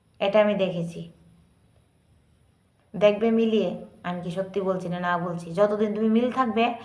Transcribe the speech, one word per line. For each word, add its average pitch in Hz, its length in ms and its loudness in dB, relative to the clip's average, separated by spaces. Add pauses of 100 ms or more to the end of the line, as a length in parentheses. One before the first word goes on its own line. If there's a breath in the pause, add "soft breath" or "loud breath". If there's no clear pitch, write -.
(200)
এটা 196 220 4
আমি 208 140 2
দেখেছি। 170 560 -4 (1800)
দেখবে 208 380 4
মিলিয়ে, 220 540 2 (180)
আমি 180 180 -6
কি 175 100 -8
সত্যি 190 300 -4
বলছি 185 280 -2
না, 175 100 -6
না 175 180 0
বলছি। 170 360 -6
যতদিন 208 420 2
তুমি 220 140 0
মিল 233 220 2
থাকবে, 240 420 0 (120)